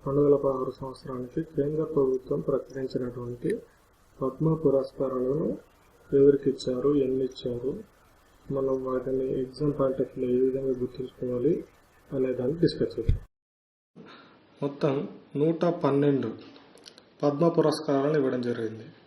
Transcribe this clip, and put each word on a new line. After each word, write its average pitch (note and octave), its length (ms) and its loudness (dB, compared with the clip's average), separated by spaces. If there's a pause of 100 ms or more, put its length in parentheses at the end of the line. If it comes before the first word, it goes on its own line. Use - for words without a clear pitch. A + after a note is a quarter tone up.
రెండు C#3 140 2
వేల C#3+ 160 6
పదహారు C3 440 -2
సంవత్సరానికి C3 600 -8
కేంద్ర D3+ 420 -2
ప్రభుత్వం C#3 560 0
ప్రకటించినటువంటి B2 1160 -4 (680)
పద్మ D#3 320 0
పురస్కారాలను C#3 1040 0 (580)
ఎవరికి C#3 340 6
ఇచ్చారు, C3 440 0
ఎన్ని C3 300 2
ఇచ్చారు, B2+ 600 -6 (680)
మనం C3+ 320 -2
వాటిని C3 420 -2 (160)
exam C#3+ 280 -2
point C3+ 300 0
of B2+ 80 0 (100)
view B2+ 120 0
ఏ B2 100 4
విధంగా C3 400 2
గుర్తుంచుకోవాలి B2+ 840 -2 (480)
అనే C3 200 0
దాన్ని B2+ 260 -2
డిస్కస్ - 400 0
చేద్దాం. - 200 2 (1400)
మొత్తం C#3+ 460 -2 (280)
నూట D#3+ 280 2
పన్నెండు C#3+ 680 2 (880)
పద్మ D3 260 4
పురస్కారాలను D3+ 680 2
ఇవ్వడం B2+ 240 0
జరిగింది. A#2 460 -6 (180)